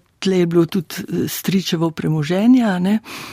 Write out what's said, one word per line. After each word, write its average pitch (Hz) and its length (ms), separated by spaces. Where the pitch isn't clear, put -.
tle 190 160
je 175 80
bilo 170 200
tudi, - 360
eh, 175 260
stričevo 170 640
premoženje, 180 720
a 190 140
ne. 196 200